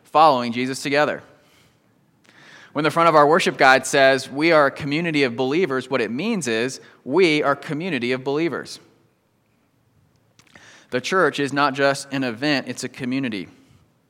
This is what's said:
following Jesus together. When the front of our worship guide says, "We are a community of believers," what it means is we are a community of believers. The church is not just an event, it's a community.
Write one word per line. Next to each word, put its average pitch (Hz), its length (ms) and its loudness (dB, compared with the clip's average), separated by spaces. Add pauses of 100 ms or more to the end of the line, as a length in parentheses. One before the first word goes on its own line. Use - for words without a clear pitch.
following 131 480 2
Jesus 127 300 -6
together. 139 400 -2 (1500)
When 143 100 -6
the 151 80 2
front 165 180 4
of 156 60 4
our 147 100 8
worship 165 320 2
guide 135 300 6
says, 135 420 4
"We 151 220 0
are 151 160 4
a 131 60 2
community 151 500 -2
of 117 140 -2
believers," 139 520 -2
what 131 120 -2
it 107 100 -2
means 165 380 -6
is 120 320 -4 (240)
we 151 360 2
are 139 120 0
a 139 40 0
community 143 540 -6
of 131 140 -4
believers. 139 560 -6 (2000)
The 127 100 -2
church 170 380 0
is 139 140 -2
not 143 220 0
just 139 360 0
an 135 140 -6
event, 127 420 -4
it's 120 160 -10
a 127 60 -8
community. 123 580 -8 (640)